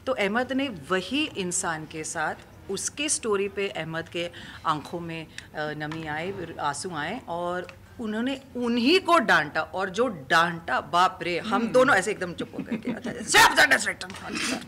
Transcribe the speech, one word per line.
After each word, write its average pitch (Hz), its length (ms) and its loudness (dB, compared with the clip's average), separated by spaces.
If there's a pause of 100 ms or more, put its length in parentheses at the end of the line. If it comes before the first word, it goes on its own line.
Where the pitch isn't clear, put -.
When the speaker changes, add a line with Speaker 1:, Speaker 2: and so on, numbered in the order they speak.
Speaker 1:
तो 262 60 -2
अहमद 233 420 0
ने 269 160 0
वही 185 560 -2
इंसान 175 600 -4
के 156 180 -8
साथ, 165 320 -4 (360)
उसके 202 380 -4
story 202 380 0
पे 196 220 -4
अहमद 160 400 -6
के 170 200 -4 (360)
आंखों 160 340 -2
में, 165 260 -8
अ, - 20 -20 (280)
नमी 156 520 -4
आए, 170 520 -6
आंसू 165 360 -4
आए 170 320 -4
और 175 560 -6 (160)
उन्होंने 240 420 -2 (140)
उन्हीं 247 440 4
को 339 200 6
डांटा 165 420 4
और 190 280 -2
जो 226 180 2
डांटा, 170 760 2
बाप 180 400 2
रे, 165 180 -2
हम - 140 -4
Speaker 2:
हम्म। 220 140 2
Speaker 1:
दोनों 254 280 6
ऐसे 202 160 2
एकदम 180 220 -4
चुप - 200 -8
हो - 100 -8
गए 220 140 -4
कि 247 140 -4
अच्छा, - 640 4 (1120)